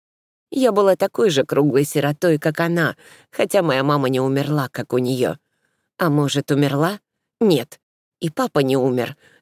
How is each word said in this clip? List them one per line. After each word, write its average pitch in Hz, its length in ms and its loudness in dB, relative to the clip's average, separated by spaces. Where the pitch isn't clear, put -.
Я 254 200 2
была 196 240 4
такой 196 360 0
же 135 120 0
круглой 143 420 2
сиротой, 151 520 0
как 156 220 -4
она, 170 360 0
хотя 202 320 0
моя 135 200 0
мама 139 260 2
не 131 100 0
умерла, 139 500 -2
как - 240 -8
у 127 60 2
нее. 123 380 -2
А 175 100 0
может, 143 400 0
умерла? 143 520 0
Нет. 170 400 0
И 165 80 -6
папа 240 300 -4
не 135 180 0
умер. 123 400 -2